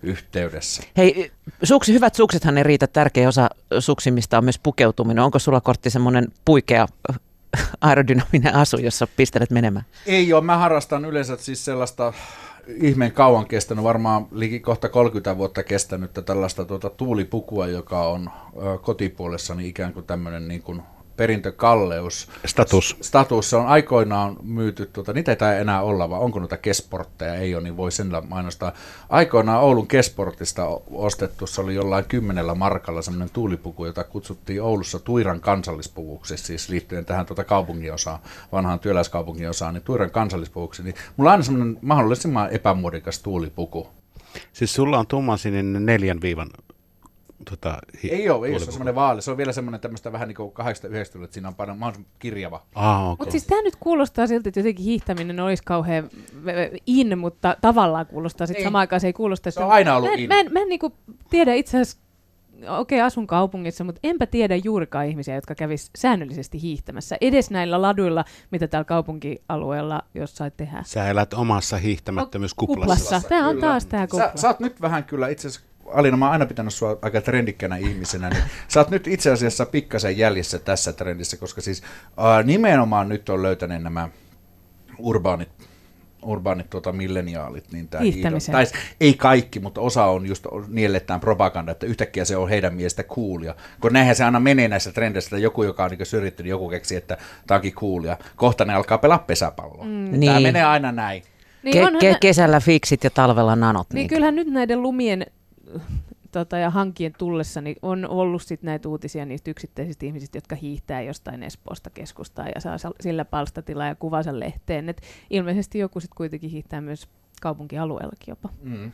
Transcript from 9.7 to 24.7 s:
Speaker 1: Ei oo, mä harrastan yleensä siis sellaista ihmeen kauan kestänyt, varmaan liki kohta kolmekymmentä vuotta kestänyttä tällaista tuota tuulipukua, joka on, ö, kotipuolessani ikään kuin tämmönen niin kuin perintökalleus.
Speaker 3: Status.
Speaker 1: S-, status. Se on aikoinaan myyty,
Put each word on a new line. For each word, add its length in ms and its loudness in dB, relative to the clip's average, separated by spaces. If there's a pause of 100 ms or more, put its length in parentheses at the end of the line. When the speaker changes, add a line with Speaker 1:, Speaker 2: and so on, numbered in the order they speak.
Speaker 1:
Ei 260 4
oo, 80 8
mä 180 2
harrastan 460 0
yleensä 320 -4
siis 280 -10
sellaista 480 -2 (720)
ihmeen 300 4
kauan 340 6
kestänyt, 380 -2
varmaan 460 2
liki 300 -4
kohta 280 -2
kolmekymmentä 480 2
vuotta 260 -4
kestänyttä 600 -4
tällaista 420 -4
tuota 260 -8
tuulipukua, 760 -4
joka 420 -4
on, 220 -4 (260)
ö, 220 -4
kotipuolessani 880 -6
ikään 240 -8
kuin 140 -14
tämmönen 420 -8
niin 140 -8
kuin 200 -10 (340)
perintökalleus. 1120 0 (180)
Speaker 3:
Status. 540 2
Speaker 1:
S-, 60 -12
status. 440 2
Se 60 2
on 100 4
aikoinaan 760 2
myyty, 500 -4